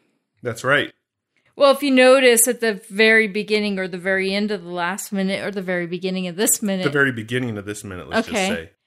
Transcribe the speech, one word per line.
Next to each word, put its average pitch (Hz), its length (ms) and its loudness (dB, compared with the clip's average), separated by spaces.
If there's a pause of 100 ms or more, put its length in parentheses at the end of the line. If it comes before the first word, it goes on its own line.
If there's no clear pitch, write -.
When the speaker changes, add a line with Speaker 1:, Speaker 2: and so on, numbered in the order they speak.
(420)
Speaker 1:
That's 117 220 -8
right. 131 300 2 (600)
Speaker 2:
Well, 277 160 6
if 277 120 0
you 285 80 0
notice 254 560 6
at 240 140 -2
the 214 280 -2
very 220 380 4
beginning 208 520 -2
or 185 80 -4
the 180 100 -8
very 190 360 -2
end 208 180 -2
of 190 120 -6
the 175 80 -12
last 180 400 -6
minute 190 340 -2
or 196 60 -4
the 196 100 -6
very 180 240 -4
beginning 185 420 -6
of 170 80 -10
this 233 280 0
minute. 196 200 -4
Speaker 1:
The 151 60 2
very 139 220 2
beginning 113 460 -6
of 98 80 -10
this 101 180 -10
minute, 90 260 -12
let's 233 180 -4
Speaker 2:
Okay. 190 200 -4
Speaker 1:
just 127 120 -4
say. 82 100 -16 (180)